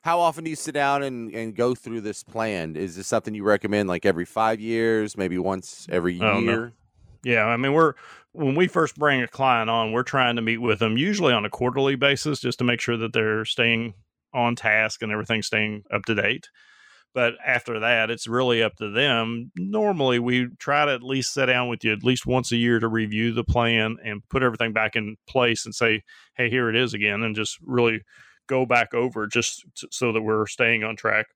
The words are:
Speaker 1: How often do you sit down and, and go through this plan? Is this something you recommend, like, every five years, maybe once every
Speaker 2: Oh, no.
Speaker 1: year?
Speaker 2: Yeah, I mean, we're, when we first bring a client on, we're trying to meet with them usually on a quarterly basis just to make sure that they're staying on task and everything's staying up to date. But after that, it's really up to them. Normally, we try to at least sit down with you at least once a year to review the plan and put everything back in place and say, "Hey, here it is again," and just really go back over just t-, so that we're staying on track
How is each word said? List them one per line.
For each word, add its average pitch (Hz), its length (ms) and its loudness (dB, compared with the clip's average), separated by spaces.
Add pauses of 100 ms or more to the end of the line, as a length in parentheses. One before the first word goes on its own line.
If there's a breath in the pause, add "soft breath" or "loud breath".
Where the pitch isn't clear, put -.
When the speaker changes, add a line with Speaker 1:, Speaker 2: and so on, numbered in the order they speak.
Speaker 1:
How 170 180 2
often 165 240 0
do 160 60 -4
you 156 40 -4
sit 147 200 -10
down 143 280 2
and, 120 320 -8
and 113 220 -6
go 123 180 2
through 117 280 -8
this 104 200 -8
plan? 95 540 -4
Is 85 180 -6
this 95 140 -10
something 110 260 -2
you 104 80 -8
recommend, 104 460 2
like, 87 180 0
every 87 200 2
five 110 340 0
years, 113 560 0
maybe 92 220 -2
once 92 520 -6
every 90 300 0
Speaker 2:
Oh, 107 180 2
no. 117 140 0
Speaker 1:
year? 117 200 -4 (520)
Speaker 2:
Yeah, 117 220 2
I 117 100 2
mean, 135 160 0
we're, 156 220 4 (360 loud breath)
when 139 240 -2
we 180 140 4
first 165 280 0
bring 143 260 2
a 117 40 -2
client 120 420 2
on, 113 220 0
we're 120 140 0
trying 127 320 2
to 117 60 -2
meet 113 160 0
with 110 200 0
them 110 180 2
usually 170 360 2
on 107 120 2
a 110 60 -4
quarterly 135 460 0
basis 139 420 0
just 123 200 -4
to 123 60 0
make 120 160 2
sure 120 180 -2
that 113 140 -4
they're 110 320 0
staying 117 500 0 (380)
on 120 220 0
task 110 480 0
and 107 80 -4
everything's 107 360 -2
staying 107 440 -2
up 101 140 -6
to 113 100 0
date. 104 340 -2 (680 soft breath)
But 117 200 0 (120)
after 123 320 -2
that, 113 320 2
it's 117 160 -6
really 120 340 2
up 107 180 2
to 104 120 -6
them. 117 680 0
Normally, 185 600 0
we 123 300 0 (100)
try 143 260 2
to 143 80 0
at 123 120 -6
least 131 280 -2
sit 135 140 0
down 123 220 2
with 117 160 -6
you 110 80 2
at 107 100 -2
least 123 240 2
once 127 240 0
a 120 60 0
year 117 240 4
to 113 80 0
review 110 440 -2
the 117 120 -2
plan 113 600 2
and 104 240 -8
put 127 140 0
everything 113 300 0
back 110 240 0
in 107 200 -4 (120)
place 120 360 2
and 110 80 -14
say, 110 300 0 (320 loud breath)
"Hey, 120 160 0
here 123 180 0
it 110 60 0
is 120 180 2
again," 104 300 0
and 110 140 -4
just 107 260 -4
really 120 400 0 (460 loud breath)
go 131 180 0
back 120 280 2
over 120 340 -2
just - 360 -2 (120)
t-, - 160 -16
so 123 180 -2
that 110 120 -2
we're 107 260 0
staying 117 340 0
on 110 140 -6
track 107 400 0